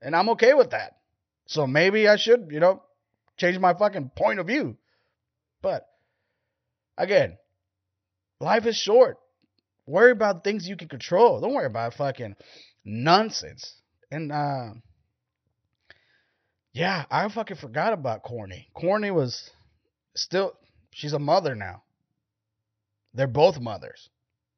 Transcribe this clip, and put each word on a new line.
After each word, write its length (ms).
and 140
I'm 140
okay 240
with 180
that. 260
So 200
maybe 400
I 80
should, 360
you 80
know, 220
change 220
my 140
fucking 420
point 240
of 80
view. 300
But 260
again, 400
life 260
is 100
short. 420
Worry 260
about 320
things 240
you 100
can 100
control. 540
Don't 120
worry 140
about 260
fucking 420
nonsense. 920
And, 220
uh, 380
yeah, 380
I 180
fucking 280
forgot 360
about 300
Corny. 500
Corny 380
was 400
still, 380
she's 220
a 60
mother 340
now. 300
They're 140
both 320
mothers. 500